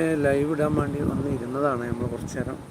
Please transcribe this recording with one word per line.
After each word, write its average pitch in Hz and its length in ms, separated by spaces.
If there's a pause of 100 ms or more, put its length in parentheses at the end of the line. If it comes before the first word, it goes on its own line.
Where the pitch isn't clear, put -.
(260)
ലൈവ് 143 300
ഇടാൻ 147 240
വേണ്ടി 143 280
വന്ന് 139 300
ഇരുന്നതാണ്. 127 500
നമ്മൾ 120 240
കുറച്ച് 117 260
നേരം 131 200 (140)